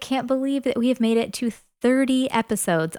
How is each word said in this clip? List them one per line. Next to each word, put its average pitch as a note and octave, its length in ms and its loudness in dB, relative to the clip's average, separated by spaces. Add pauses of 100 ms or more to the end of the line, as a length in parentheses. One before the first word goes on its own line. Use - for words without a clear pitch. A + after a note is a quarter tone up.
can't C4 260 -4
believe C4+ 360 -2
that B3+ 140 -2
we A#3+ 120 2
have B3 100 0
made A3+ 160 2
it A3+ 200 0
to A#3 180 -4 (280)
thirty C4 500 2
episodes F3 680 0